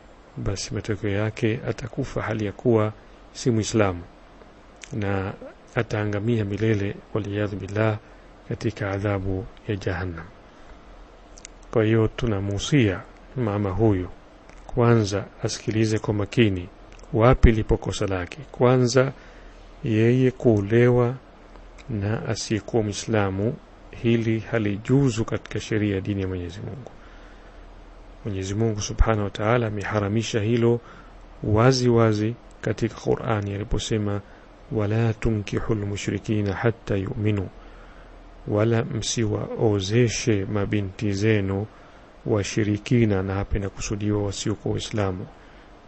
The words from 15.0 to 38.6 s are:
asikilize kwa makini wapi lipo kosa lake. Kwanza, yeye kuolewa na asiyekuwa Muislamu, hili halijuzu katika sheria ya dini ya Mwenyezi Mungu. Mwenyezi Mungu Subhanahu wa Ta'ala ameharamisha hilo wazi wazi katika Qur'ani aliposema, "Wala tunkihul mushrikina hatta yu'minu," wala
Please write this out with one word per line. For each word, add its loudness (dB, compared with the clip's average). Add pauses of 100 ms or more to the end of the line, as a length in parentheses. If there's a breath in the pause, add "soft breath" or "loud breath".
asikilize 0
kwa -2
makini 2 (440)
wapi 6
lipo 0
kosa -4
lake. -6 (140)
Kwanza, 4 (720 loud breath)
yeye 4
kuolewa 4 (760)
na -2
asiyekuwa -2
Muislamu, -2 (360)
hili 0
halijuzu 0
katika -6
sheria 0
ya -2
dini -4
ya -2
Mwenyezi -8
Mungu. -12 (1300 loud breath)
Mwenyezi -4
Mungu 0
Subhanahu 0
wa -4
Ta'ala 0
ameharamisha -2
hilo 2 (600 loud breath)
wazi 4
wazi 4 (260)
katika -2
Qur'ani -2
aliposema, -2 (520 loud breath)
"Wala 0
tunkihul -2
mushrikina -2
hatta -2
yu'minu," -2 (1000 loud breath)
wala 2